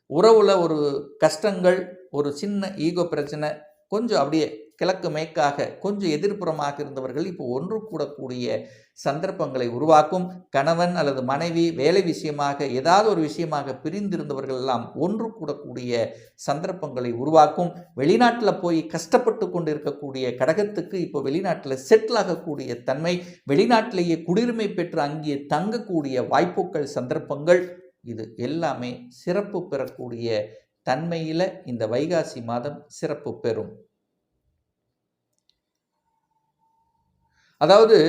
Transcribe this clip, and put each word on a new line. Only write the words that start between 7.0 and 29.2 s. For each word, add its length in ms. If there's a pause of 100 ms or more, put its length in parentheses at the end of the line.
இப்போ 200
ஒன்று 340 (100)
கூடக்கூடிய 560 (540)
சந்தர்ப்பங்களை 680
உருவாக்கும். 840
கணவன் 440
அல்லது 280
மனைவி 480
வேலை 320
விஷயமாக 640
ஏதாவது 440
ஒரு 100
விஷயமாக 600
பிரிந்திருந்தவர்கள் 800
எல்லாம் 240 (100)
ஒன்று 380
கூடக்கூடிய 600 (420)
சந்தர்ப்பங்களை 760
உருவாக்கும். 580 (260)
வெளிநாட்டுல 640
போய் 260
கஷ்டப்பட்டு 640
கொண்டிருக்கக்கூடிய 760 (100)
கடகத்துக்கு 600
இப்போ 260
வெளிநாட்டுல 560 (120)
செட்டில் 340
ஆகக்கூடிய 600
தன்மை, 320 (360)
வெளிநாட்டிலேயே 720
குடியுரிமை 520
பெற்று 260
அங்கே 360 (180)
தங்கக்கூடிய 720
வாய்ப்புகள், 580
சந்தர்ப்பங்கள், 760 (380)
இது 360
எல்லாமே 560 (160)
சிறப்பு 600